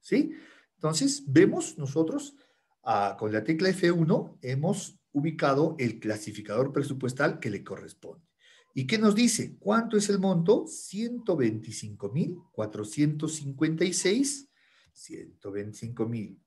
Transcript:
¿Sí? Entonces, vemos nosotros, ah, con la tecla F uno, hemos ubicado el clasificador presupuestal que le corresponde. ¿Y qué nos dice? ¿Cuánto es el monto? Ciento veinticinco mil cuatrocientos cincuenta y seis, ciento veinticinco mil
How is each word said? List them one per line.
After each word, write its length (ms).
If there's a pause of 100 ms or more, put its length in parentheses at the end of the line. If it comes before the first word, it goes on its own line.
¿Sí? 320 (420)
Entonces, 520
vemos 520
nosotros, 560 (480)
ah, 360
con 140
la 120
tecla 240
F 240
uno, 500
hemos 560 (140)
ubicado 680
el 220
clasificador 720
presupuestal 640
que 120
le 120
corresponde. 640 (480)
¿Y 140
qué 100
nos 160
dice? 440
¿Cuánto 380
es 120
el 100
monto? 480
Ciento 720
veinticinco 720
mil 280 (120)
cuatrocientos 880
cincuenta 480
y 80
seis, 580 (420)
ciento 600
veinticinco 540
mil 400